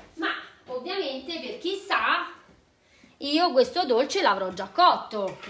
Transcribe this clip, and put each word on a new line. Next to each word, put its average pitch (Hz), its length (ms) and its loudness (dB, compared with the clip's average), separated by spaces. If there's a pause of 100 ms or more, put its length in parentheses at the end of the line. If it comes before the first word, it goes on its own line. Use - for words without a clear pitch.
(140)
ma 339 160 -2 (360)
ovviamente 277 720 -6
per - 200 -10
chi 370 180 -4
sa, - 560 -2 (840)
io 330 340 2
questo 262 340 4
dolce 262 360 2
l'avrò 196 260 4
già 185 240 -8
cotto, 214 680 2 (120)